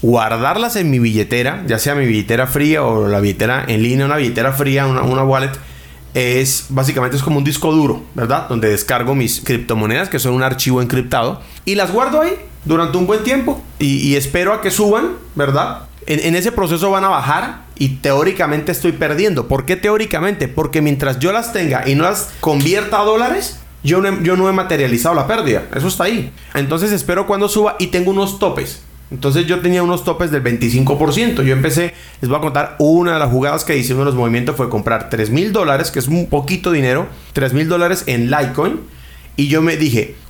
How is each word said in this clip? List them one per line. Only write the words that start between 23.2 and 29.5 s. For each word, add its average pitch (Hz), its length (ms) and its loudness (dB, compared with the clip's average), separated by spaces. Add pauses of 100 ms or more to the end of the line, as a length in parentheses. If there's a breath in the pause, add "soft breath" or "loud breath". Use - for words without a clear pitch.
yo 170 180 2
no 196 80 2
he, 190 140 -2
yo 175 140 2
no 190 120 4
he 190 40 2
materializado 160 600 2
la 143 120 0
pérdida. 143 380 0 (100)
Eso 147 140 -2
está 175 160 -2
ahí. 190 280 -2 (220 loud breath)
Entonces 160 360 0
espero 185 360 0
cuando 202 240 0
suba 208 280 2
y - 100 -2
tengo 180 240 0
unos 196 260 -2
topes. 139 440 -2 (280)
Entonces 143 360 0
yo 180 120 0